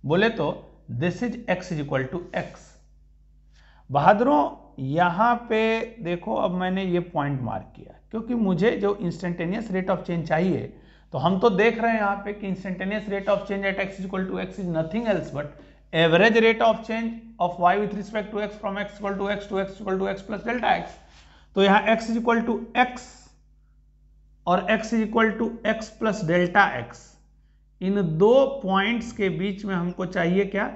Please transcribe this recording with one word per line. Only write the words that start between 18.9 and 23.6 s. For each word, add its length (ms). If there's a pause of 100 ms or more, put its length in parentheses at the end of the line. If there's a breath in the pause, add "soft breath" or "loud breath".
equal 200
to 120
x 160
to 140
x 200
equal 180
to 100
x 200
plus 160
delta 320
x। 220 (580 soft breath)
तो 60
यहाँ 340
x 140
is 80
equal 300
to 100 (220)
x 280 (1400)